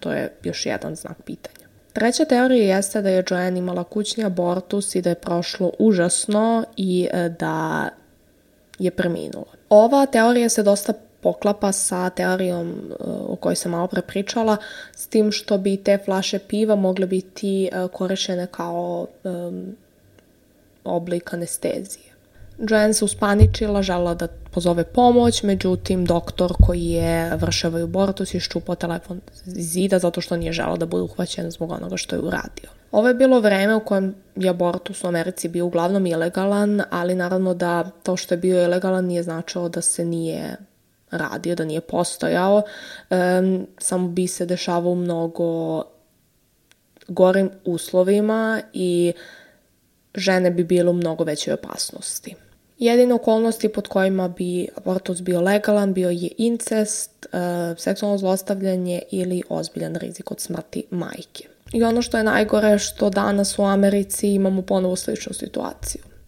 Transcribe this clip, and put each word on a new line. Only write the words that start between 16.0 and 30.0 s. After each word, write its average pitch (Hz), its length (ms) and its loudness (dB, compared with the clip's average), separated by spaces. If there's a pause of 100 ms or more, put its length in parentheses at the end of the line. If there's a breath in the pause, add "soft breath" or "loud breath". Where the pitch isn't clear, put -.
flaše 190 340 -2
piva 214 360 0
mogle 190 320 2
biti, 190 680 -2
e, 185 200 -2
korišćene 185 540 -4
kao, 175 600 -6 (180)
em, 180 520 -8 (1080)
oblik 175 500 -4
anestezije. - 760 -8 (580 soft breath)
Joanne 214 260 4
se 214 100 0
uspaničila, 202 760 4
želela 175 320 0
da 170 140 -4 (220)
pozove 170 340 2
pomoć, 240 580 4
međutim, 185 640 0
doktor 175 480 0 (140)
koji 175 180 0
je 165 520 0
vršio 165 340 0
ovaj 170 120 -2
abortus 190 520 -2
je 185 40 -2
iščupao 175 360 -6
telefon 175 460 -6 (260)
iz 175 260 -8
zida 190 260 2
zato 175 220 0